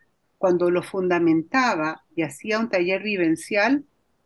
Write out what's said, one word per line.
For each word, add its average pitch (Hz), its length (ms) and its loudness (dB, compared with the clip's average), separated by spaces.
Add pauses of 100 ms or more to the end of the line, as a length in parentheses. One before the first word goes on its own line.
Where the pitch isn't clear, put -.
(400)
cuando 180 320 2
lo 175 100 2
fundamentaba 170 1200 0 (120)
y 165 80 -2
hacía 214 340 -4
un 226 120 -2
taller 190 340 -2
vivencial, 208 800 0 (400)